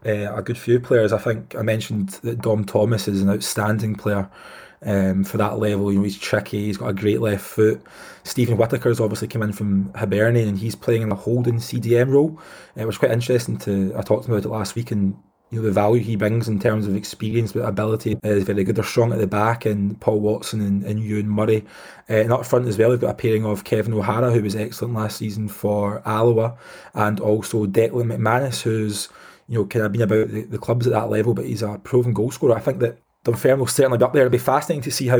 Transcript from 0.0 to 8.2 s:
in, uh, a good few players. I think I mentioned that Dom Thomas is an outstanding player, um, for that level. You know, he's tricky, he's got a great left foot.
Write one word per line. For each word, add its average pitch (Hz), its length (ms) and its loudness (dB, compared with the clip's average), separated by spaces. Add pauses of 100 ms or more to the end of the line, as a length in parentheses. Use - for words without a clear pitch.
in, 104 220 -2
uh, 101 60 -6
a 110 80 -6
good 120 160 -4
few 120 220 2
players. 117 320 4
I 110 60 4
think - 400 -4
I 113 40 -4
mentioned 110 480 -2 (140)
that 117 180 -4
Dom 107 220 0
Thomas 107 460 0
is 98 120 2
an 98 80 4
outstanding 107 640 -2
player, 101 340 -2 (560)
um, 95 400 2
for - 140 -6
that 107 200 -2
level. 101 320 0
You 98 60 2
know, 98 80 4
he's 98 120 -4
tricky, 104 500 -2
he's 98 100 -4
got 120 120 -6
a 101 40 -2
great 101 260 2
left 104 240 0
foot. 110 380 2 (420)